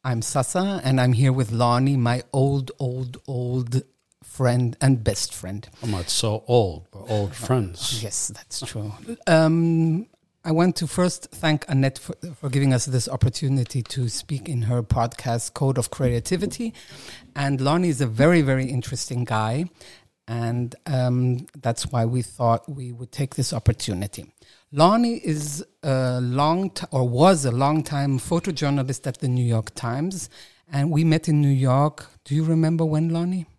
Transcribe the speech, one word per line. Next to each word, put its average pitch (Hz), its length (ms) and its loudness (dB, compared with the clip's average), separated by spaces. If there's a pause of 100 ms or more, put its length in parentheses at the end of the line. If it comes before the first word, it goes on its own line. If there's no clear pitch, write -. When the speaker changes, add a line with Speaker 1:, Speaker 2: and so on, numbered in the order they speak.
Speaker 1:
I'm 120 180 -2
Sasa 180 600 -2
and 131 160 2
I'm 123 140 4
here 131 180 4
with 127 200 0
Lonnie, 123 460 2
my 123 340 0
old, 139 480 0
old, 127 480 -6
old 123 560 -2 (400)
friend 123 580 0
and 135 220 4
best - 320 -2
friend. 98 340 -12 (140)
Speaker 2:
I'm 113 80 -4
not 90 180 -4
so 110 380 -2
old. 98 460 2
We're - 160 -18
old 104 260 -2
friends. 110 680 -2
Speaker 1:
Yes, - 320 -6
that's - 280 -12
true. 104 300 -8 (360)
Um, 165 800 4 (360)
I 165 80 -4
want 170 260 4
to 165 100 -4
first - 440 -2
thank 156 360 -2
Annette 135 320 0
for, - 160 -12 (240)
for 143 100 -6
giving 135 240 2
us 120 120 2
this 127 220 -2
opportunity 131 760 0
to 123 260 -4
speak - 400 -8
in 120 140 -2
her 123 180 0
podcast, 117 720 -2
Code 135 240 0
of 117 140 -4
Creativity. 139 800 -2 (640)
And 139 260 0
Lonnie 165 280 2
is 135 120 0
a 131 60 2
very, 151 340 4
very 131 240 2
interesting 123 600 -4
guy. 113 400 0 (600)
And, 117 460 -4 (120)
um, 127 600 0 (160)
that's - 300 -4
why 117 140 2
we 123 160 0
thought - 480 0
we 127 240 -10
would 120 180 -14
take 139 240 -6
this 135 160 -2
opportunity. - 800 -2 (400)
Lonnie 220 460 4
is 147 480 -4 (180)
a 127 380 0
long 151 480 2
t-, - 220 -8
or 131 160 2
was 143 360 6
a 127 80 0
long 139 320 2
time 139 340 -2
photojournalist 139 880 -2
at 127 140 -6
the 139 80 -4
New 123 180 2
York 113 300 0
Times. 147 540 -6 (420)
And 143 180 0
we 160 140 2
met 160 240 2
in 151 140 4
New 143 80 4
York. 135 580 2 (160)
Do 139 100 -6
you 160 120 2
remember 160 400 2
when, 156 240 0
Lonnie? 170 360 -2 (140)